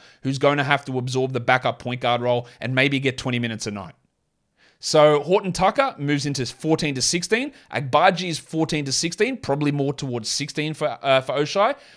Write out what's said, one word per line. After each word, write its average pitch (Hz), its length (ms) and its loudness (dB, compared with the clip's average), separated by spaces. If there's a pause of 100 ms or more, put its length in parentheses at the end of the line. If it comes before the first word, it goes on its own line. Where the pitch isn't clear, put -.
(240)
who's 135 140 -2
gonna 143 280 2
have 143 200 2
to 131 120 -4
absorb 131 340 -2
the 127 80 -4
backup 127 400 2
point 123 220 -6
guard 120 200 2
role 123 260 0 (120)
and 127 160 -4
maybe 139 240 2
get 127 180 -2
twenty 123 220 -4
minutes 113 260 -6
a 110 60 -4
night. 95 240 -12 (840)
So 151 440 6
Horton-Tucker 196 720 0
moves 143 300 -2
into 135 180 -4
fourteen 156 480 -2
to 131 80 -4
sixteen. 220 500 -2 (220)
Agbaji 160 560 2
is 156 80 -4
fourteen 160 480 -2
to 135 60 -6
sixteen, 214 440 -2
probably 147 360 -2
more 143 200 -2
towards 120 380 -6
sixteen 151 460 -6
for, 143 260 -4
uh, 135 200 4
for 127 120 -6
Oshai. 196 400 2 (240)